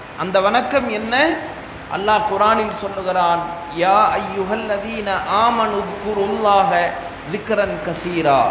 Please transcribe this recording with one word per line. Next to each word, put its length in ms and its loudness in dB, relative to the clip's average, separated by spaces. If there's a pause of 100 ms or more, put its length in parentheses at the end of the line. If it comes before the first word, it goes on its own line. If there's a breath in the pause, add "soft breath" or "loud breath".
(180)
அந்த 220 0
வணக்கம் 480 2
என்ன? 480 0 (600)
அல்லாஹ் 240 2 (100)
குரானில் 500 2
சொல்லுகிறான், 580 0 (400)
"யா 280 4 (100)
அய்யுஹல்லதீன 920 -4 (240)
ஆமனு 540 2
ذ்குருல்லாஹ 1000 2 (440)
ذிக்ரன் 440 -2 (100)
கஸீரா." 640 2